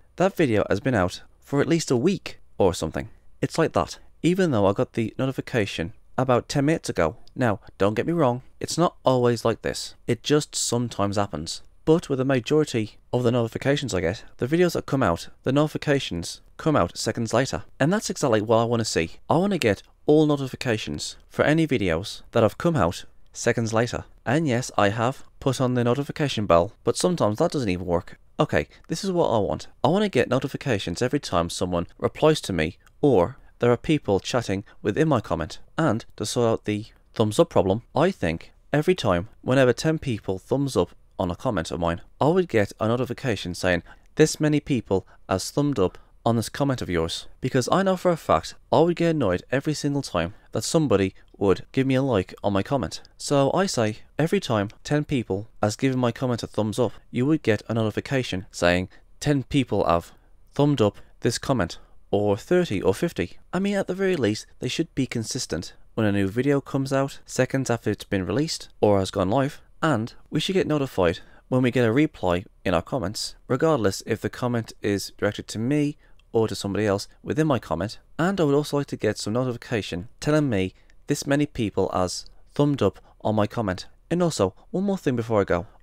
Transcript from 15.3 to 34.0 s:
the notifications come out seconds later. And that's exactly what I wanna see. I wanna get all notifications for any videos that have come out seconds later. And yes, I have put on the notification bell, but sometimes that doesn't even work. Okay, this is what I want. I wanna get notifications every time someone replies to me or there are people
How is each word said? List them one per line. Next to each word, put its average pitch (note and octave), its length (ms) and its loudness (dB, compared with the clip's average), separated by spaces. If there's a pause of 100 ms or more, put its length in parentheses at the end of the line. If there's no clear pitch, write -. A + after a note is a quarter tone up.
the - 80 -2
notifications C#3 920 -2 (160)
come D3+ 200 0
out F2 200 2
seconds A2+ 360 -4
later. A2+ 320 0 (160)
And D3 100 4
that's G#3+ 200 -2
exactly A2+ 320 2
what A2 160 4
I A#2 60 4
wanna A#2 200 0
see. - 280 -2 (180)
I C#3+ 80 4
wanna F#3+ 200 0
get G#2 240 2 (220)
all D3+ 220 6
notifications B2+ 880 -4 (140)
for - 120 0
any D#3 240 4
videos G2+ 540 -2 (120)
that A#2 100 4
have G#2 160 2
come E3+ 180 0
out F2+ 300 0 (260)
seconds A#2 400 -2
later. A2 320 0 (220)
And D3+ 200 0
yes, B2+ 300 -2
I G2+ 140 2
have A#2 340 -4 (160)
put C3 200 -2
on B2+ 140 0
the B2 80 0
notification C3 640 -2
bell, E2+ 280 4 (100)
but - 140 0
sometimes C3+ 400 0
that E3+ 120 2
doesn't B2 200 -2
even F2+ 160 -4
work. - 340 -4 (180)
Okay, D3 300 0 (200)
this - 140 -6
is G3 80 -4
what F3 200 2
I A2+ 80 2
want. D#2+ 280 -2 (160)
I A#2+ 60 4
wanna G3 220 2
get - 180 2
notifications B2 760 -4
every B2+ 160 -2
time F2 300 -2
someone F2 380 -4 (120)
replies - 440 2
to - 100 -6
me E2 240 -2 (240)
or A2 380 4 (200)
there A#2+ 140 4
are A#2+ 60 2
people G#2+ 420 0